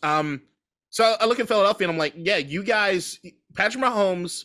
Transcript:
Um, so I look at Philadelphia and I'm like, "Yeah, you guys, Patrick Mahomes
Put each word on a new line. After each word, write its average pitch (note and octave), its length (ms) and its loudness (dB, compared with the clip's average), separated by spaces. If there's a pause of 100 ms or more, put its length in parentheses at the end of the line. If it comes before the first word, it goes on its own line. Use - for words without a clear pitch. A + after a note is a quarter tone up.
Um, D3+ 380 -2 (480)
so A3+ 300 2
I A3 60 2
look A#3+ 140 0
at A#3 80 -2
Philadelphia G3+ 400 2
and E3+ 60 -2
I'm E3 60 -2
like, D3+ 160 -2
"Yeah, E3+ 220 0
you D3+ 260 -4
guys, G3+ 560 0 (360)
Patrick A3+ 280 0
Mahomes G3 600 0